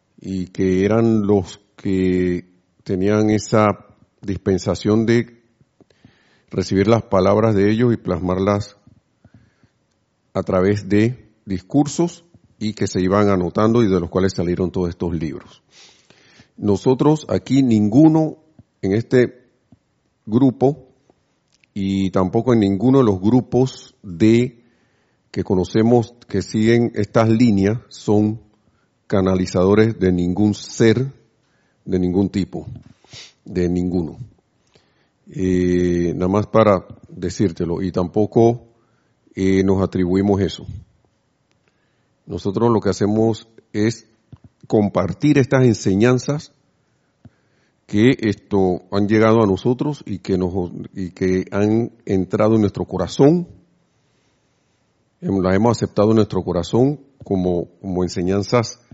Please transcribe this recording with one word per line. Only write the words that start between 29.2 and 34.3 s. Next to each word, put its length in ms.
de 120
ningún 420
ser, 580
de 140
ningún 300
tipo, 380
de 260
ninguno. 480